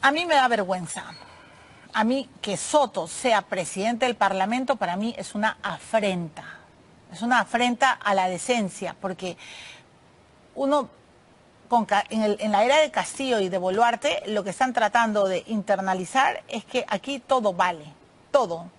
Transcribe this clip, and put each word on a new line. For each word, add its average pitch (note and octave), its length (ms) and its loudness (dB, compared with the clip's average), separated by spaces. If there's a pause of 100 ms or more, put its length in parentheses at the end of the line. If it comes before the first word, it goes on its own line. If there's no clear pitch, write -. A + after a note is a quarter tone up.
A C4+ 100 4
mí D#4+ 140 0
me D#4+ 100 2
da C4 120 6
vergüenza. F#3 560 -2 (880)
A G#3+ 140 0
mí B3+ 240 0 (120)
que G3+ 140 -4
Soto G#3+ 520 0
sea A3 340 0
presidente G#3 640 -2
del A#3+ 100 0
Parlamento, G#3+ 640 0
para F3 180 -2
mí A3 220 -4
es - 180 -12
una G#3+ 260 -2
afrenta. F3+ 840 -4 (680)
Es - 100 -14
una A#3+ 180 2
afrenta B3 520 2
a G#3 220 0
la F#3 160 2
decencia, F#3 720 -4
porque F#3 340 -8 (1200)
uno, C#4 340 0 (800)
con A#3 180 2
Ca-, G3+ 240 2
en A3 120 0
el, G#3 180 2
en G#3+ 120 -2
la G#3 120 6
era C4+ 140 6
de D#4 140 4
Castillo A#3+ 480 -2
y F#3+ 100 0
de F#3+ 80 -2
Boluarte, A3+ 680 0
lo G#3 160 -2
que G3+ 80 -6
están B3 220 -2
tratando G#3+ 540 2
de F#3 200 -2
internalizar F#3+ 1000 0
es A3+ 160 -8
que - 240 -4
aquí B3+ 320 -6
todo A#3+ 340 0
vale, F3 320 -2 (460)
todo. F3 360 2 (120)